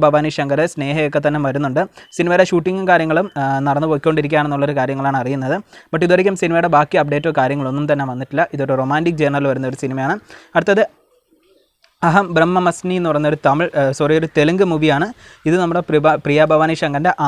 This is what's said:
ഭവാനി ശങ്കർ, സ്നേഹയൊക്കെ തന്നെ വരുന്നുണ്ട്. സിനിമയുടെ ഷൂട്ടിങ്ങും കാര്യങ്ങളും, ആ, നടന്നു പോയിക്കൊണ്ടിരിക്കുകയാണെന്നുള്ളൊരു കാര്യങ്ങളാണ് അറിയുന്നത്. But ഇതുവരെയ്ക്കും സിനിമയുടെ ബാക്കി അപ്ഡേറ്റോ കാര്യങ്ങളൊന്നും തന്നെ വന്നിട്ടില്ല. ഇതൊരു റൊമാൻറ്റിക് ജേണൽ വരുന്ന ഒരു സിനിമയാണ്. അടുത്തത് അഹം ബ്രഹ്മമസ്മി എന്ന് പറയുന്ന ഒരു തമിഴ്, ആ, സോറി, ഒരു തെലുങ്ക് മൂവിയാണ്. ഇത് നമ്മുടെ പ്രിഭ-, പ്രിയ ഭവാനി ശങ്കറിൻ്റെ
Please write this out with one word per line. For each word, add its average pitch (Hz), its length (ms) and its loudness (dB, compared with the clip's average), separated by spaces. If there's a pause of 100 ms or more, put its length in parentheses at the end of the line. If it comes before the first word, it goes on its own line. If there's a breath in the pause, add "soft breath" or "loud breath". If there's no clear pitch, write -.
ഭവാനി 151 340 2
ശങ്കർ, 139 260 0
സ്നേഹയൊക്കെ 147 640 -2
തന്നെ 147 220 0
വരുന്നുണ്ട്. 143 320 -2 (360 loud breath)
സിനിമയുടെ 175 360 2
ഷൂട്ടിങ്ങും 185 400 -2
കാര്യങ്ങളും, 165 360 0 (140)
ആ, - 20 -2 (240)
നടന്നു 143 240 0
പോയിക്കൊണ്ടിരിക്കുകയാണെന്നുള്ളൊരു 147 880 0
കാര്യങ്ങളാണ് 135 420 -2
അറിയുന്നത്. 135 320 -4 (380 loud breath)
But 160 140 -2
ഇതുവരെയ്ക്കും 185 360 2
സിനിമയുടെ 170 360 0
ബാക്കി 151 260 0
അപ്ഡേറ്റോ 147 360 -2
കാര്യങ്ങളൊന്നും 139 520 -2
തന്നെ 139 200 -2
വന്നിട്ടില്ല. 135 440 -4
ഇതൊരു 139 160 -2 (100)
റൊമാൻറ്റിക് 156 400 -2
ജേണൽ 139 300 0
വരുന്ന 131 200 -4
ഒരു - 120 -14
സിനിമയാണ്. 131 260 -4 (460 loud breath)
അടുത്തത് 208 240 2 (1300)
അഹം 185 180 2 (100)
ബ്രഹ്മമസ്മി 180 640 0
എന്ന് 175 100 -2
പറയുന്ന 151 220 0
ഒരു 151 140 -2
തമിഴ്, 151 240 2 (100)
ആ, 135 180 2
സോറി, 151 220 0
ഒരു 160 80 0 (100)
തെലുങ്ക് 165 340 2
മൂവിയാണ്. 156 360 0 (400 loud breath)
ഇത് 160 140 2
നമ്മുടെ 170 280 0
പ്രിഭ-, 156 260 2 (100)
പ്രിയ 147 260 4
ഭവാനി 160 300 2
ശങ്കറിൻ്റെ 156 320 0 (140)